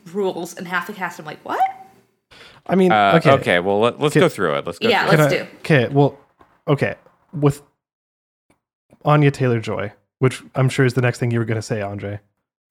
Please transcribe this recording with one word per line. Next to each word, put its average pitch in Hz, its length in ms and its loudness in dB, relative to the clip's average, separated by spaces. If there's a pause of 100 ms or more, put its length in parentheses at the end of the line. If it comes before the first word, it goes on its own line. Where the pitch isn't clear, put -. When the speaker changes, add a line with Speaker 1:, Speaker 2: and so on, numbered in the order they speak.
(140)
Speaker 1:
rules," 180 420 -6
and 180 120 -12
half 175 200 -6
the 214 60 -14
cast, 185 260 -10
I'm 156 60 -18
like, - 180 -16
"What?" - 160 -6 (1080)
Speaker 2:
I 180 80 -2
mean, 185 160 4
Speaker 3:
Uh, 104 240 6
Speaker 2:
okay. 147 160 4
Speaker 3:
okay, 123 300 4
well, 101 180 0
let, 117 200 0
let's 143 140 0
Speaker 2:
Can 156 60 2
Speaker 3:
go 170 100 4
through 82 280 -2
it. 71 80 -6
Let's 85 120 -10
go 226 120 -2
Speaker 1:
Yeah, 190 180 0
Speaker 3:
through - 100 2
it. 151 40 4
Speaker 1:
let's 147 120 2
Speaker 2:
Can 165 80 -4
I, - 40 -12
Speaker 1:
do. - 120 -20 (280)
Speaker 2:
okay, - 80 -4
well, - 260 2 (480)
okay. 135 280 0 (380)
With 143 300 0 (1400)
Anya 147 260 4
Taylor-Joy, 110 640 -4 (260)
which - 240 0 (100)
I'm 131 160 2
sure 135 160 2
is 123 80 0
the 131 80 0
next 123 180 0
thing 120 120 -2
you 117 80 0
were 117 60 -2
gonna 110 180 -4
say, 107 180 -6
Andre. 101 380 -8 (520)